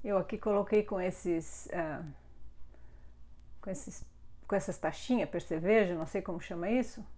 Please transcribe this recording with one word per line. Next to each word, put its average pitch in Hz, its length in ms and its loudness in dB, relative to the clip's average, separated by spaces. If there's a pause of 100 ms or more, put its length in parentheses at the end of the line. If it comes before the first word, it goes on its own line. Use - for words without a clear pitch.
Eu 202 160 4
aqui 190 180 0
coloquei 208 460 4
com 202 180 -2
esses, 175 720 0
ah, 160 320 -2 (1600)
com 196 100 -6
esses, - 340 -6 (420)
com - 80 2
essas 190 220 0
taxinhas, 185 540 2
percevejo, 175 640 4
não 160 120 0
sei 202 140 0
como 165 200 -4
chama 175 280 -4
isso. 233 360 2 (140)